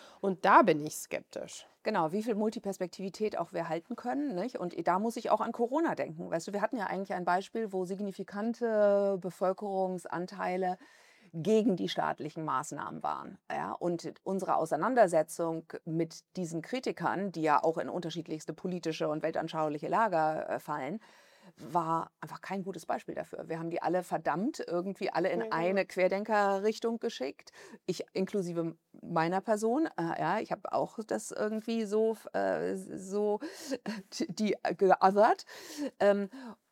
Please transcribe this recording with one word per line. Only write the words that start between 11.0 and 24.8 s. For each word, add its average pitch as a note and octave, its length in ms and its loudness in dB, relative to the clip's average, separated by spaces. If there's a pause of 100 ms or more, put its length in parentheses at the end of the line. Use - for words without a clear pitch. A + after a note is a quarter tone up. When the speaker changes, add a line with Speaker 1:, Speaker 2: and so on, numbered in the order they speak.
Speaker 2:
gegen G3+ 440 4
die F#3+ 120 -2
staatlichen D#3 560 -4
Maßnahmen C3 580 -4
waren, D2 360 -6 (120)
ja? F2+ 220 -4
Und E3+ 400 -4 (120)
unsere F#3+ 320 0
Auseinandersetzung E3 1080 2 (220)
mit E3 360 -2 (140)
diesen E3 240 -4
Kritikern, F3+ 720 -2
die E3+ 100 -6
ja D3+ 220 4
auch D#3+ 140 2
in C3 100 -2
unterschiedlichste E3 640 -6
politische E3 560 -4
und D#3 140 -2
weltanschauliche D#3+ 640 -2
Lager, E3+ 640 2
äh, A2+ 100 -2
fallen, D3 400 -6 (560)
war E3 540 -2 (100)
einfach - 200 -12
kein F#3+ 240 -6
gutes F3+ 220 -10
Beispiel - 280 -4
dafür. - 340 -8
Wir E3 100 -6
haben E3 120 -6
die E3+ 120 -4
alle F3+ 200 0
verdammt, E3 640 -2
irgendwie F3+ 440 -4